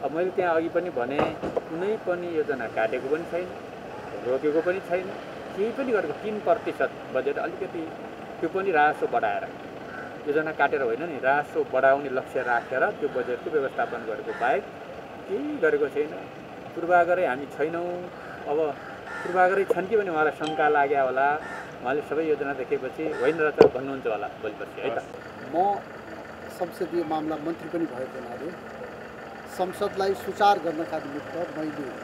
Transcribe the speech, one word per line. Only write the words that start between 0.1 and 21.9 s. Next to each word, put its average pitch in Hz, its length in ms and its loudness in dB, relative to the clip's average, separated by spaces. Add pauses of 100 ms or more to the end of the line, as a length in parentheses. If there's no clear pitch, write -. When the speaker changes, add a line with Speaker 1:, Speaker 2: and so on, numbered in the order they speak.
Speaker 1:
मैले 175 180 2
त्यहाँ 180 260 2
अघि 165 140 2
पनि 175 200 2
भने, 131 300 0 (240)
कुनै 190 540 -2
पनि 175 400 -2
योजना 135 300 0
काटेको 120 400 0
पनि 156 160 2
छैन, 175 240 -4 (800)
रोकेको 147 340 4
पनि 180 180 2
छैन, 180 240 0 (520)
केही 214 160 2
पनि 254 200 -2
गरेको। 175 220 2 (100)
तिन 214 160 -2
प्रतिशत 160 520 2 (220)
बजेट 135 240 0
अलिकति, 160 500 -4 (520)
त्यो 165 100 0
पनि 190 220 0
राजस्व 147 360 6
बढाएर, 110 360 2 (840)
योजना 156 240 2
काटेर 143 300 4
होइन 120 220 2
नि, 156 160 -4
राजस्व 143 540 4
बढाउने 135 360 6
लक्ष्य 131 320 0
राखेर 123 500 2
त्यो 147 180 -2
बजेटको 123 400 -2
व्यवस्थापन 135 480 0
गरेको 110 420 -6
बाहेक 147 240 4 (640)
केही 285 300 -2
गरेको 147 300 4
छैन। 147 240 -2 (640)
पूर्वाग्रह 175 540 6
हामी 135 160 -2
छैनौँ। 170 580 -2 (440)
अब 147 120 2 (640)
पूर्वाग्रह 185 400 6
छन् 180 240 2
कि 214 100 4
भने 196 140 2
उहाँलाई 151 220 4
शङ्का 151 360 2
लाग्यो 143 340 6
होला, 131 240 4 (560)
उहाँले 139 180 0